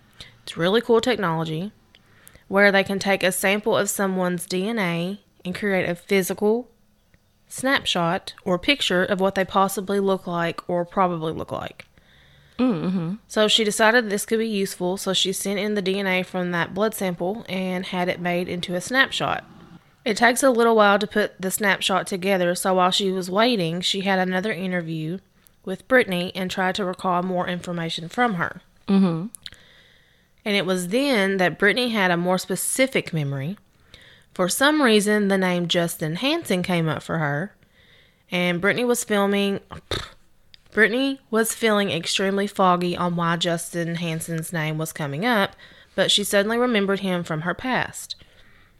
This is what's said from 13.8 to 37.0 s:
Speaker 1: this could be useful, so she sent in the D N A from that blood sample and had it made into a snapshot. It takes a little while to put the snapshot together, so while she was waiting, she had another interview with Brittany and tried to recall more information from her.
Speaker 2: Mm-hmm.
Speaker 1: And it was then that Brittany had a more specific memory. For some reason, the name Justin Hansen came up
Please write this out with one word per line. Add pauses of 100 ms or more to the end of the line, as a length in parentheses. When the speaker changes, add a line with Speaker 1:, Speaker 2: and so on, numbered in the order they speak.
Speaker 1:
this
could
be
useful,
so
she
sent
in
the
D
N
A
from
that
blood
sample
and
had
it
made
into
a
snapshot. (640)
It
takes
a
little
while
to
put
the
snapshot
together,
so
while
she
was
waiting,
she
had
another
interview (460)
with
Brittany
and
tried
to
recall
more
information
from
her. (240)
Speaker 2:
Mm-hmm. (1160)
Speaker 1:
And
it
was
then
that
Brittany
had
a
more
specific
memory. (760)
For
some
reason,
the
name
Justin
Hansen
came
up